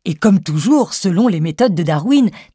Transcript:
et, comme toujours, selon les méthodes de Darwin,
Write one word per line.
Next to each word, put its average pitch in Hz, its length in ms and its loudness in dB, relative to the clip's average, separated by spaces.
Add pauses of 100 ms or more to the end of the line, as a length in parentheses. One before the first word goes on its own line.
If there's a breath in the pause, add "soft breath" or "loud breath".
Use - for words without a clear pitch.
et, 165 80 -4
comme 202 280 2
toujours, 202 520 0
selon 196 340 0
les 170 120 -2
méthodes 165 340 0
de 165 80 -2
Darwin, 185 480 0 (240 loud breath)